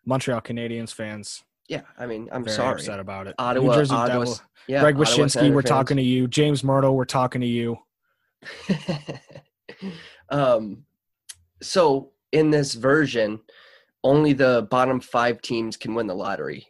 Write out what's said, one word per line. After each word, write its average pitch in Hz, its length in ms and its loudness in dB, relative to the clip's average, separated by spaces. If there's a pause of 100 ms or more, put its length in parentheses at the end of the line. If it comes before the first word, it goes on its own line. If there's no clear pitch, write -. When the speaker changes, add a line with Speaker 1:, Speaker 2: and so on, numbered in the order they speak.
Speaker 1:
Montreal 127 340 -2
Canadiens 117 500 -8
fans 107 540 -12 (240)
Speaker 2:
Yeah, 151 140 -8 (160)
I 123 80 -10
mean, 113 260 -10
I'm 123 120 -6
Speaker 1:
very 110 120 -6
Speaker 2:
sorry. 123 200 -2
Speaker 1:
upset 104 220 -8
about 95 280 -12
it. 98 120 -14
Speaker 2:
Ottawa, 127 280 0
Speaker 1:
New - 80 4
Jersey 143 200 4
Speaker 2:
Ottawa, 123 260 0
Speaker 1:
Devils. 120 220 -4 (240)
Speaker 2:
yeah, 135 140 0
Speaker 1:
Greg 143 180 4
Speaker 2:
Ottawa 143 280 4
Speaker 1:
Wyshynski, 135 60 0
Speaker 2:
Senator 143 220 4
Speaker 1:
we're 143 60 4
Speaker 2:
fans. 123 80 0
Speaker 1:
talking 135 300 2
to 135 40 2
you. 127 260 2
James 147 360 2
Murdo, 135 280 2
we're 131 120 0
talking 127 380 -2
to 123 40 -2
you. 117 300 -2 (920)
Speaker 2:
<laughs> 160 100 0 (1500)
Um, 120 540 0 (760)
so 143 520 0 (200)
in 156 180 4
this 147 220 2
version, 117 680 0 (600)
only 147 320 4
the 127 360 2
bottom 127 300 2
five 120 400 -2
teams 113 380 -6
can 110 160 -8
win 113 120 -2
the 92 80 -6
lottery 85 560 -8